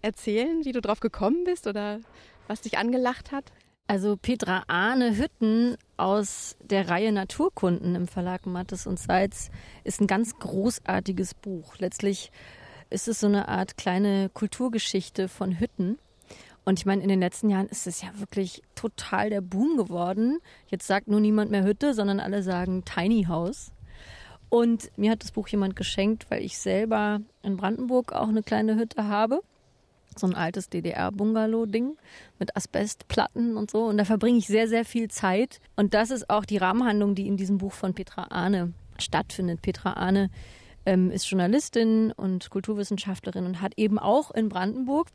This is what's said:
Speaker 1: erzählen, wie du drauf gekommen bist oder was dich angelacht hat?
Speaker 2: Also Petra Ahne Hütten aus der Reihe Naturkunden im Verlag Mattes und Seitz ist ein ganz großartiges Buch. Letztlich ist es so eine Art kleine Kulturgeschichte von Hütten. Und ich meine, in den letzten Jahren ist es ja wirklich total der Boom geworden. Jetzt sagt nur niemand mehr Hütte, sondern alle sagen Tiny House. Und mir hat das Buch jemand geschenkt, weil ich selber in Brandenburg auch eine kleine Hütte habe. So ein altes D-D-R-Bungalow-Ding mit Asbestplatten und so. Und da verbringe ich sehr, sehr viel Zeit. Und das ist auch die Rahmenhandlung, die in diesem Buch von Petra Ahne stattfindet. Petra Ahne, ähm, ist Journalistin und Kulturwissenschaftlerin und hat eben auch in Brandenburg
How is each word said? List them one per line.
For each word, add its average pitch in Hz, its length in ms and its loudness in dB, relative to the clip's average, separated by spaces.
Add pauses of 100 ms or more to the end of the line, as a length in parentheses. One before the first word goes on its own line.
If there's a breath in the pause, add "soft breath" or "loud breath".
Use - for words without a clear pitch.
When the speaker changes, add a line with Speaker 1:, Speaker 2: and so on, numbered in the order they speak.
Speaker 1:
erzählen, 233 640 0
wie 262 60 -4
du 240 100 -2
drauf 214 180 0
gekommen 262 440 0
bist 359 220 -2
oder 208 340 -4 (480 loud breath)
was 214 120 -6
dich - 160 -6
angelacht 247 560 0
hat? 277 120 -6 (420 soft breath)
Speaker 2:
Also 202 320 0
Petra 196 480 -2
Ahne 226 500 2
Hütten 233 640 0 (180)
aus 202 680 -2
der 190 280 0
Reihe 202 220 2
Naturkunden 190 840 0
im 180 120 -2
Verlag 180 380 -6
Mattes 185 420 -8
und 185 120 -4
Seitz 185 520 -2 (340 loud breath)
ist - 180 -2
ein 202 40 4
ganz 220 320 0
großartiges 190 920 -2
Buch. - 460 -12
Letztlich 196 520 -4 (600 loud breath)
ist - 180 -6
es 226 120 -2
so 208 60 2
eine 202 220 2
Art 185 300 -4
kleine 196 560 2
Kulturgeschichte 208 960 -2
von 185 300 -4
Hütten. 202 400 -2 (640 loud breath)
Und 190 140 4
ich - 80 -2
meine, 196 160 2
in 196 60 0
den 190 100 4
letzten 180 320 0
Jahren 196 160 2
ist - 220 -8
es - 140 -8
ja 185 80 -10 (100)
wirklich 196 420 -6 (140)
total 208 540 -4
der 202 100 0
Boom 196 360 2
geworden. 190 640 0 (300 loud breath)
Jetzt - 180 -6
sagt 196 220 0
nur 208 100 4
niemand 214 320 4
mehr 202 140 4
Hütte, 208 280 4
sondern 202 280 2
alle 202 240 -2
sagen 185 400 -2
Tiny 202 400 2
House. 170 480 -4 (760 loud breath)
Und 233 480 2
mir 202 140 2
hat 220 140 0
das - 80 -12
Buch 208 160 -4
jemand 196 280 0
geschenkt, 196 540 0
weil - 120 -2
ich - 160 -8
selber 208 640 0 (220)
in 196 140 -2
Brandenburg 240 560 0
auch - 160 0
eine 214 160 2
kleine 214 320 2
Hütte 226 320 -2
habe. 220 320 2 (720)
So - 120 -2
ein 185 80 2
altes 180 340 -4
D-D-R-Bungalow-Ding 220 1300 0 (420 loud breath)
mit - 160 -4
Asbestplatten - 1040 -2
und 208 140 -4
so. 226 160 2
Und 208 100 2
da 208 80 4
verbringe 220 340 4
ich 202 80 2
sehr, 220 220 4
sehr 226 160 2
viel 226 240 -2
Zeit. 202 520 0 (140)
Und 208 200 2
das 220 160 4
ist 254 180 -4
auch 208 160 2
die 208 140 0
Rahmenhandlung, 208 560 4
die 196 120 -2
in 202 120 0
diesem 196 200 0
Buch 196 140 -4
von 190 220 -4
Petra 190 300 -8
Ahne 180 500 0 (240)
stattfindet. - 640 -2
Petra - 320 -2
Ahne, 190 360 2 (540 loud breath)
ähm, 185 260 4
ist - 200 -4
Journalistin 220 840 2
und 190 380 -4
Kulturwissenschaftlerin 196 960 -4
und 180 140 -4
hat 190 160 -4
eben 214 220 4
auch 254 320 2
in 226 180 0
Brandenburg 247 680 -2